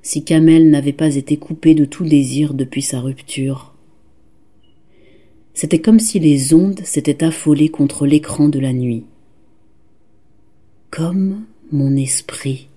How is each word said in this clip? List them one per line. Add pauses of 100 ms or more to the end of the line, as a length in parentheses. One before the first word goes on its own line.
si
Kamel
n'avait
pas
été
coupé
de
tout
désir
depuis
sa
rupture. (1800)
C'était
comme
si
les
ondes
s'étaient
affolées
contre
l'écran
de
la
nuit. « (1800)
Comme (260)
mon
esprit »